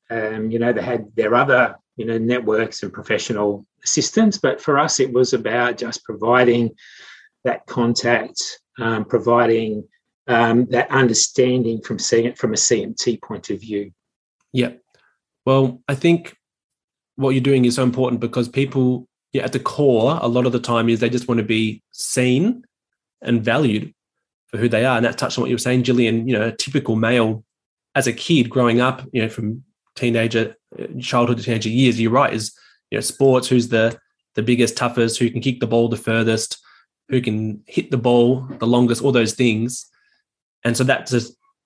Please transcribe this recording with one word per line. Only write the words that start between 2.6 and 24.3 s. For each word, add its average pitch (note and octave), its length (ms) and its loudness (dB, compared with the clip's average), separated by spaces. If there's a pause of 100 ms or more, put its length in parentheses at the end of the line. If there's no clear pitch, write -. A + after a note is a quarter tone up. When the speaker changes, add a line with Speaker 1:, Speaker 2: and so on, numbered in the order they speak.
Speaker 1:
and F#2+ 100 -8
professional G#2 720 -4 (200)
assistance, G#3 520 2
but - 240 -2
for C#3+ 180 0
us D#3 200 0
it B2+ 140 0
was B2 200 2
about A#2+ 460 -2
just A2+ 240 -8
providing A#2 680 2 (720)
that - 220 -4
contact, - 920 -2 (180)
um, A2+ 260 -2
providing, A2+ 800 0 (420)
um, A#2 400 4
that - 240 -2
understanding B2+ 920 0
from G#2+ 160 -8
C-, A#2 340 0
from A2 200 -4
a G#2 40 -4
C A2 260 0
M G#2+ 120 -10
T A2+ 240 -4
point - 320 -12
of G2 100 -6
view. G2+ 320 -8 (600)
Speaker 2:
Yeah. B2 200 -2 (720)
Well, C3+ 440 2
I C#3 60 -4
think E3+ 420 0 (800)
what C3+ 140 0
you're C3+ 100 2
doing C3+ 240 4
is A#2+ 120 2
so C3+ 60 0
important B2 380 0
because A#2 280 -4
people, C3 580 0 (260)
yeah, - 120 -2
at C#3 80 -4
the D3+ 80 -2
core, C3+ 600 2
a A#2+ 80 -2
lot B2 180 2
of A#2+ 60 0
the A#2+ 80 -2
time A#2 280 0
is A2+ 120 2
they A#2 80 2
just A#2+ 200 -2
want A#2+ 100 0
to G#2+ 60 0
be A2 380 -2 (100)
seen C3+ 720 0 (580)
and A#2 220 0
valued A#2 500 0 (540)